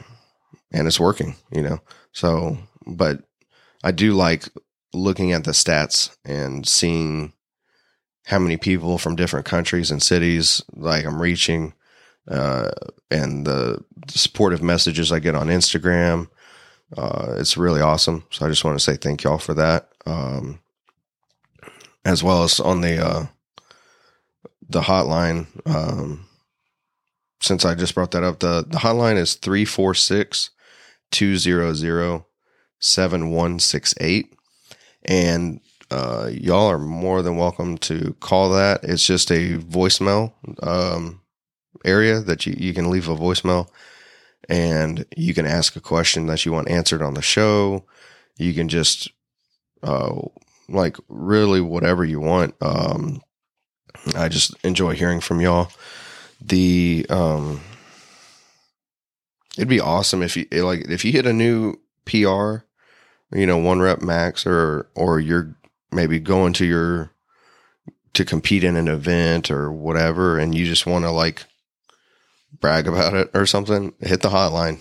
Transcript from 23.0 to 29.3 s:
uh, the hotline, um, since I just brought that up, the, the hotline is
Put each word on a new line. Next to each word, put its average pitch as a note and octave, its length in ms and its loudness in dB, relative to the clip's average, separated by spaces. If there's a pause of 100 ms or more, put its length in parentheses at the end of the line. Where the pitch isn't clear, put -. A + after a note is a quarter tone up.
uh, E2 220 -2 (1400)
the E2 140 -2
hotline, E2 640 0 (200)
um, D#2 600 -4 (1120)
since F#2 240 0
I E2+ 100 2
just F2 200 -2
brought F2+ 180 -2
that F2 120 -2
up, F2 160 -4
the, E2+ 280 0
the D#3 100 -4
hotline A2+ 380 2
is F2 180 0